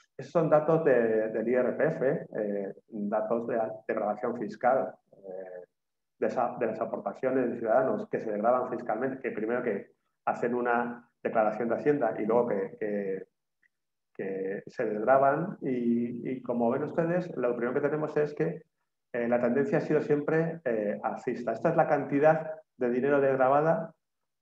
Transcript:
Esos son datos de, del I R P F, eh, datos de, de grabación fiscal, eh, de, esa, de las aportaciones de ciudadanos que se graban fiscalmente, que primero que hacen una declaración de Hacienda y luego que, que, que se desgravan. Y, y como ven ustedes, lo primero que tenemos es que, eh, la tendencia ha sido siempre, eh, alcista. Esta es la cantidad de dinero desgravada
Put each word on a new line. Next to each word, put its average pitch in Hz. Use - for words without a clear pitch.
Esos -
son 165
datos 160
de, 110
del 113
I 123
R 123
P 131
F, 156
eh, 101
datos 110
de, 120
de 120
grabación 110
fiscal, 123
eh, 92
de, 120
esa, 120
de 120
las 110
aportaciones 127
de -
ciudadanos 113
que 117
se 110
graban 117
fiscalmente, 120
que 113
primero 110
que 104
hacen 120
una 120
declaración 110
de 113
Hacienda 131
y 107
luego 117
que, 101
que, 101
que 95
se -
desgravan. 135
Y, 120
y 127
como 117
ven 139
ustedes, 170
lo 120
primero 120
que 143
tenemos 151
es 151
que, 160
eh, 120
la 120
tendencia 139
ha 143
sido 151
siempre, 151
eh, 107
alcista. 117
Esta 139
es 156
la 160
cantidad 143
de 123
dinero 139
desgravada 139